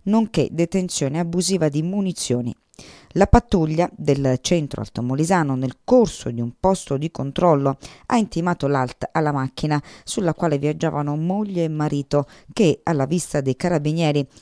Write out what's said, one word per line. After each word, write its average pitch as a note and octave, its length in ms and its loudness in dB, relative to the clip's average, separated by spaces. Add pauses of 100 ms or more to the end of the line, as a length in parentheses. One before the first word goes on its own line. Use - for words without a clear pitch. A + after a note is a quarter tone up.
nonché G3+ 460 2
detenzione E3+ 680 -2
abusiva F3 500 0
di D3 140 -2
munizioni. F3 720 -4 (640)
La G3 100 6
pattuglia D#3+ 680 4
del C#3 460 0
centro D3+ 400 -2
altomolisano, C#3 760 0
nel C3 300 -4
corso A#3 440 2
di A#2+ 120 -4
un A#2+ 180 -6
posto F#3 380 0
di D3+ 120 -4
controllo, C#3 680 2 (300)
ha A#3+ 100 2
intimato F3 500 0
l'alt C3 460 -2
alla D3+ 180 0
macchina C#3+ 500 -2 (220)
sulla F3 300 -2
quale D#3 240 0
viaggiavano D3 580 -2
moglie F3+ 480 -2
e D#3+ 60 -2
marito, D3 560 -2 (260)
che, F3 320 2
alla D3 220 0
vista D#3 340 -2
dei C3+ 160 0
carabinieri, D3+ 720 0 (140)